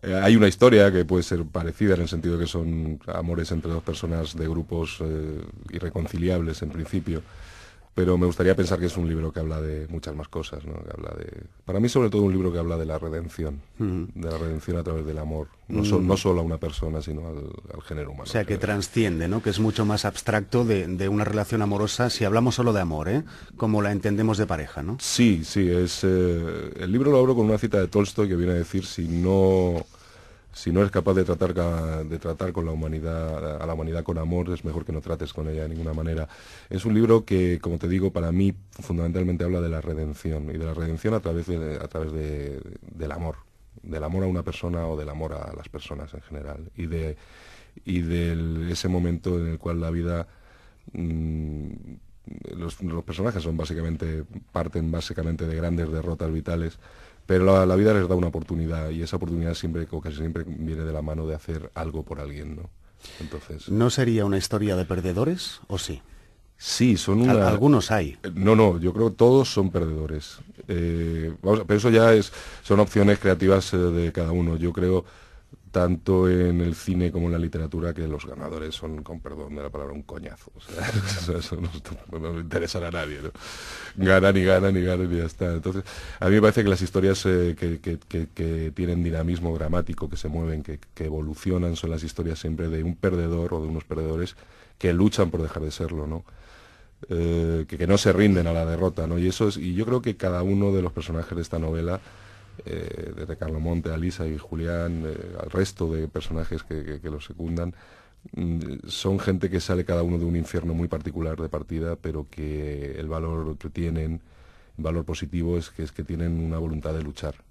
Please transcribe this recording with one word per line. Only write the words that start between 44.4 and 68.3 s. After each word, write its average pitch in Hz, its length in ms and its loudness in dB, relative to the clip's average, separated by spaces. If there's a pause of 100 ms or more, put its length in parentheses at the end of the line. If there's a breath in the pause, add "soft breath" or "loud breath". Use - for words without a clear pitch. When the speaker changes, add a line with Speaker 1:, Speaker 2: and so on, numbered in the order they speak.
Speaker 1:
persona 87 420 -6
o 80 100 -4
del 73 140 -8
amor 78 240 -8
a 73 240 -10
las 76 120 -16
personas 76 440 -12
en 73 80 -14
general, 73 560 -12
y 87 80 -6
de, 80 320 -4 (680 loud breath)
y 87 180 -2
del, 82 720 -2
ese 90 180 -4
momento 87 500 0
en 82 80 -2
el 82 100 -4
cual 85 240 -4
la 82 80 -2
vida, 85 380 -2 (680 soft breath)
mm, 78 720 -4 (920)
los, 85 240 -8
los 85 220 -4
personajes 95 400 -4
son 80 140 -2
básicamente, 80 640 -4 (280)
parten 82 400 -2
básicamente 82 560 -4
de 80 80 -4
grandes 82 360 -2
derrotas 80 400 -4
vitales, 82 460 -4 (480 loud breath)
pero 92 200 6
la, 95 200 10
la 92 100 6
vida 107 180 6
les 95 140 4
da 92 80 2
una 87 120 2
oportunidad, 80 640 -2
y 82 120 -4
esa 85 160 -4
oportunidad 85 360 -2
siempre, 82 380 -4
o 80 100 -6
casi 78 160 -8
siempre, 82 280 -4
viene 78 380 -6
de 80 100 -4
la 76 80 -4
mano 78 260 -6
de 78 80 -4
hacer 80 380 -10
algo 80 300 -6
por 76 160 -10
alguien, 73 360 -12
¿no? 85 140 -14 (500 loud breath)
Entonces 78 500 -12
Speaker 2:
¿No 113 200 4
sería 117 360 2
una 98 120 2
historia 101 400 0
de 92 80 0
perdedores, 95 800 -2
o 98 100 -4
sí? 80 240 -8 (560 soft breath)
Speaker 1:
Sí, - 380 4
son 107 340 4
Speaker 2:
Al-, 120 80 6
Speaker 1:
una 98 120 6
Speaker 2:
algunos 113 420 6
hay. 92 320 0
Speaker 1:
Eh, 92 120 -8